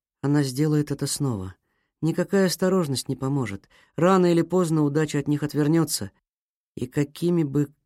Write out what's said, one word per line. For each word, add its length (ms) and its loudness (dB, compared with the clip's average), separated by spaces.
она 200 2
сделает 480 0
это 160 -6
снова. 480 -4
Никакая 460 0
осторожность 600 0
не 80 -4
поможет. 520 -4
Рано 300 4
или 160 4
поздно 400 2
удача 360 0
от 100 -4
них 140 0
отвернётся. 720 0
И 100 -8
какими 560 -2
бы 300 -2